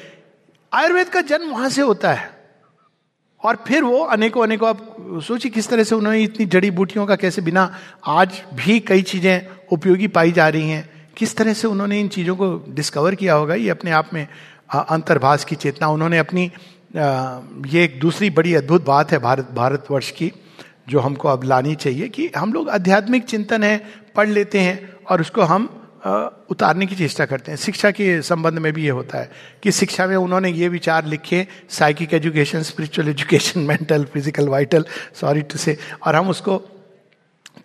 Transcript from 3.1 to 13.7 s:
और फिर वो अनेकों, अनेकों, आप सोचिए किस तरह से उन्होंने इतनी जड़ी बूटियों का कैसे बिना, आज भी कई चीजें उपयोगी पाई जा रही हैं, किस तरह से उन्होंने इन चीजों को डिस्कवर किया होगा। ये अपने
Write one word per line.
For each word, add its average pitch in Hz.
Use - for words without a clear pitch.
और 220
फिर 302
वो 254
अनेकों, 226
अनेकों, 220
आप 220
सोचिए 226
किस 214
तरह 233
से 220
उन्होंने 220
इतनी 214
जड़ी 185
बूटियों 190
का 202
कैसे 185
बिना, 180
आज 175
भी 151
कई 196
चीजें 185
उपयोगी 185
पाई 170
जा 165
रही 156
हैं, -
किस 220
तरह 220
से 214
उन्होंने 202
इन 208
चीजों 180
को 180
डिस्कवर 147
किया 185
होगा। 151
ये 220
अपने 170